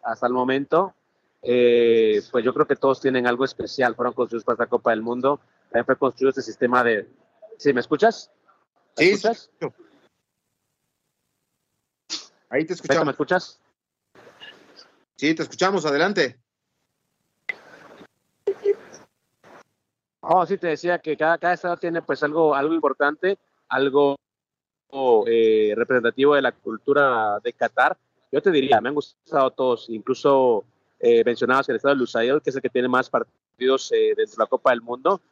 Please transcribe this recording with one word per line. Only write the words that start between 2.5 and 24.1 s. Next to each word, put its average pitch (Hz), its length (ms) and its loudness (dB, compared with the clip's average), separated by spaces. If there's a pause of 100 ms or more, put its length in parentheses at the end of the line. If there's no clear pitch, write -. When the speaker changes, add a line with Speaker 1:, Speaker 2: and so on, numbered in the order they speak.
Speaker 1:
creo 151 140 0
que 139 80 0
todos 135 260 0
tienen 127 260 0
algo 123 160 0
especial. 123 520 -4
Fueron 120 180 -4
construidos 117 320 -4
para 123 80 0
esta 113 140 -2
Copa 120 240 -2
del 107 100 -2
Mundo. 123 400 -4 (280)
También 117 160 -2
fue 131 120 0
construido 135 320 0
este 131 120 -6
sistema 120 420 -2
de, 110 260 -2 (480)
¿sí 143 160 0
me 123 80 0
escuchas? - 500 0 (680)
¿Me 151 80 2
Speaker 2:
Sí, 185 60 6
Speaker 1:
escuchas? 214 380 -2 (100)
Speaker 2:
sí. 160 80 -8 (2750)
Ahí 131 160 -4
te 160 100 -8
Speaker 1:
Beto, - 20 -
Speaker 2:
escuchamos. 160 300 -2
Speaker 1:
¿me 143 60 -4
escuchas? 175 480 -4 (1600)
Speaker 2:
Sí, 156 180 -2
te 160 80 -6
escuchamos. 185 420 -2
Adelante. 156 540 -2 (3750)
Speaker 1:
Oh, 170 240 2
sí, 190 120 -6
te 175 100 -6
decía 170 320 -4
que 156 180 -6
cada, 160 200 0
cada 175 160 -2
estado 175 240 -6
tiene, 170 240 -6
pues, - 220 -4
algo, 151 320 2
algo 143 180 -2
importante, 151 640 -2 (300)
algo, 139 500 0 (1080)